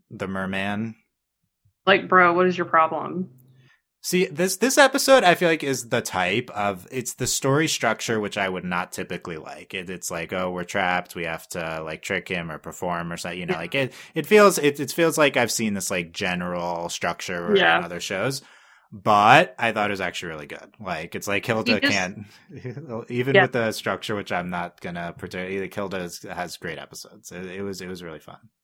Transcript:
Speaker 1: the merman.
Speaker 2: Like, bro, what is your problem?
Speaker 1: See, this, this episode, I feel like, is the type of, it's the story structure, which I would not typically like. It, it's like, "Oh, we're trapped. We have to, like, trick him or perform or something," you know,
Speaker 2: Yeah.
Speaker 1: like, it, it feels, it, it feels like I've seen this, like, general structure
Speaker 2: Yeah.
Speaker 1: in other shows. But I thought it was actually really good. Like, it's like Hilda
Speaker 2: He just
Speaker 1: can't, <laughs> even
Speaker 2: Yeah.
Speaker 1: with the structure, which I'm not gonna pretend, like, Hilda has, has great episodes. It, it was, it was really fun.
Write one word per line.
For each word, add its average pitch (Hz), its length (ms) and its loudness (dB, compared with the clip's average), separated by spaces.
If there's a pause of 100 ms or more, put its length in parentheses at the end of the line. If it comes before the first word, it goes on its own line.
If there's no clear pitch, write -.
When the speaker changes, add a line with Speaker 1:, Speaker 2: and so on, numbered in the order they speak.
(100)
Speaker 1:
the 101 180 -8
merman. 98 640 -4 (920)
Speaker 2:
Like, 180 240 2
bro, 180 240 6
what 180 140 4
is 180 100 2
your 175 100 -2
problem? 160 640 0 (680)
Speaker 1:
See, 180 260 0
this, 180 320 -2
this 262 200 4
episode, 269 460 6
I 175 100 8
feel 170 140 2
like, 160 160 2
is 123 240 -2
the 117 120 2
type 98 500 0
of, 101 420 -2
it's 127 220 -6
the 127 120 -4
story 139 400 2
structure, 113 540 0
which 101 180 -4
I 98 100 0
would 92 160 -4
not 90 280 -4
typically 87 460 -8
like. 73 360 -14
It, 92 160 -8
it's 90 180 -10
like, 85 240 -6
"Oh, 92 200 -2
we're 90 100 -4
trapped. 90 540 -2
We 85 80 -6
have 82 240 -8
to, 80 360 -6
like, 80 180 -10
trick 92 260 -4
him 85 240 -6
or 76 60 -12
perform 85 540 -6
or 85 40 -8
something," 87 240 -10
you 87 60 -8
know, 92 80 -4
Speaker 2:
Yeah. 85 40 -6
Speaker 1:
like, - 160 -8
it, 135 180 -2 (220)
it 156 100 -2
feels, 208 320 8
it, 143 220 2
it 139 140 -6
feels 160 260 2
like 143 180 4
I've 120 140 2
seen 107 240 -2
this, 95 160 -6
like, 87 220 -4
general 87 800 -4
structure - 680 -4
Speaker 2:
Yeah. 85 220 4
Speaker 1:
in - 60 -4
other - 140 -8
shows. 117 420 -4 (520)
But 110 640 8
I 117 140 0
thought 104 180 0
it 104 40 -2
was 95 60 -6
actually 90 300 -6
really 76 160 -12
good. 76 320 -16
Like, 85 380 -8
it's 95 100 -8
like 101 180 -2
Hilda 113 300 0
Speaker 2:
He 98 60 0
just 95 120 2
Speaker 1:
can't, 98 320 -2 (140)
<laughs> 117 720 -12
even 123 240 2
Speaker 2:
Yeah. 190 80 8
Speaker 1:
with 175 100 0
the 113 200 0
structure, 107 420 -4
which 101 160 -6
I'm 90 180 -2
not 87 320 -8
gonna 85 380 -8
pretend, 92 420 -8
like, 92 140 -8
Hilda 98 240 -6
has, 87 240 -8
has 90 340 -8
great 80 220 -10
episodes. - 540 -18
It, 90 140 -12
it 92 160 -10
was, 98 200 -8
it 90 60 -10
was 90 160 -12
really 80 160 -14
fun. - 180 -20 (260)